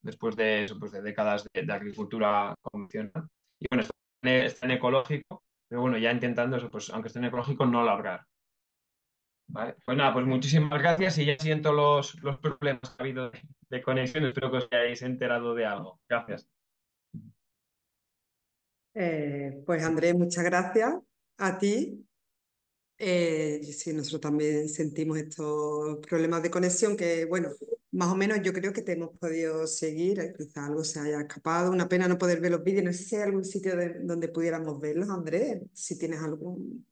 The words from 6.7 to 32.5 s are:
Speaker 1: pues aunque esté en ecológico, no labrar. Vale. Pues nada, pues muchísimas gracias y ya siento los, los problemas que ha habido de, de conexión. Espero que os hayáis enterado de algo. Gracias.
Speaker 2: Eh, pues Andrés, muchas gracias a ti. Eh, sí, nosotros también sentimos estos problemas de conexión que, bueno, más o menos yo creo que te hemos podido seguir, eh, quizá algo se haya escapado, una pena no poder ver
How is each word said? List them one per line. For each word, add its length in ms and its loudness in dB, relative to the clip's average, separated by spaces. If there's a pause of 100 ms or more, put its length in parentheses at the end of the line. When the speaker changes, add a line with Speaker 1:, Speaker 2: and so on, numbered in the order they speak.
Speaker 1:
pues 200 -10
aunque 180 -6
esté 120 -8
en 60 0
ecológico, 400 0
no 180 4
labrar. 400 0 (1300)
Vale. 320 -8
Pues 140 0
nada, 140 4
pues 140 2
muchísimas 540 4
gracias 380 4
y 80 2
ya 120 2
siento 340 2
los, 500 4
los 160 -4
problemas 440 -2
que 160 -16
ha 40 -6
habido 280 -4
de, 100 -18 (280)
de 140 -6
conexión. 420 0
Espero 260 0
que 80 0
os 120 -2
hayáis 320 2
enterado 520 0
de 120 0
algo. 420 -6
Gracias. 400 -4 (2500)
Speaker 2:
Eh, 720 -2
pues 180 2
Andrés, 300 4
muchas 300 2
gracias 500 2 (440)
a 200 0
ti. 460 0 (960)
Eh, 680 2
sí, 280 -8
nosotros 280 -4
también 480 2
sentimos 500 -2
estos 880 -2
problemas 360 2
de 80 0
conexión 460 2
que, 280 0
bueno, 240 0 (440)
más 160 2
o 60 4
menos 280 2
yo 100 2
creo 200 -2
que 100 -4
te 100 -2
hemos 260 -6
podido 480 -2
seguir, 540 0
eh, 160 -6
quizá 300 -8
algo 180 -2
se 160 -4
haya 220 0
escapado, 500 0
una 160 2
pena 180 4
no 120 4
poder 220 4
ver 120 2